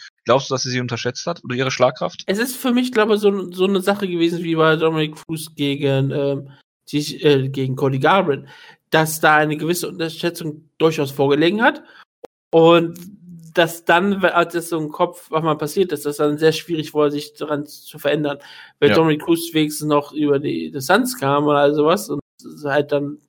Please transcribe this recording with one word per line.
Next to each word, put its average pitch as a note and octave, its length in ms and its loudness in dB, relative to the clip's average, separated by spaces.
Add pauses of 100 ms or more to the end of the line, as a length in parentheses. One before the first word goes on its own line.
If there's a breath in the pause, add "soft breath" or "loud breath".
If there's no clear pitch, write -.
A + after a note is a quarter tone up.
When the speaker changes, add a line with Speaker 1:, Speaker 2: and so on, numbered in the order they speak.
(240 loud breath)
Speaker 1:
glaubst C3+ 260 2
du, C#3 40 -2
dass B2+ 100 -2
sie C3 60 -6
sie B2+ 100 -2
unterschätzt B2 460 -6
hat F3 180 -8
oder B2+ 100 -8
ihre C3 160 -2
Schlagkraft? C3+ 560 -2
Speaker 2:
Es G3 120 -2
ist B3+ 180 -4
für B3+ 160 -2
mich, B3 200 0
glaube G#3+ 220 2
ich, G#3 60 0
so, G3 320 0
so F3+ 120 -2
eine G3 160 2
Sache G3+ 280 -2
gewesen E3+ 340 0
wie E3 140 -2
bei D#3+ 200 4
Dominic D#3+ 400 0
Cruz - 380 -10
gegen, C#3 560 0
ähm, C#3 400 -4 (400 loud breath)
die, D3 320 -4
äh, C#3 260 4
gegen C3 280 -4
Cody C3+ 240 0
Garbrandt, D#3 480 2 (420 loud breath)
dass D#3 300 2
da D#3 160 6
eine D3+ 200 2
gewisse E3+ 320 -4
Unterschätzung E3 800 -8 (100)
durchaus D#3 340 2
vorgelegen D3+ 500 2
hat - 220 2 (680 loud breath)
und E3 480 6 (560)
dass E3 300 0
dann, F#3+ 400 2
als E3+ 300 2
es E3 140 -6
so E3+ 100 -4
im D#3 120 -6
Kopf - 400 -4
auf D#3+ 80 -2
einmal D#3 200 0
passiert F3 340 -2
ist, D3 140 -6
dass C#3+ 120 -4
dann D3 200 0
sehr D#3+ 140 4
schwierig D#3 420 -6
war, D3 160 2
sich D3 240 -8
daran D3 320 -6
zu - 320 -20
verändern. C#3+ 400 -2 (400 loud breath)
Weil C#3+ 120 4
Speaker 1:
Ja. G#2+ 40 4
Speaker 2:
Dominic D#3 280 2
Cruz E3 300 -2
wenigstens D3+ 360 -2
noch D3 240 0
über D3 260 0
die D#3+ 320 -6
Distanz F3+ 480 0
kam C#3+ 280 0
oder C#3+ 280 4
sowas D3+ 360 2
und D3 100 -6 (440)
halt C#3+ 280 0
dann C#3+ 260 -2 (100)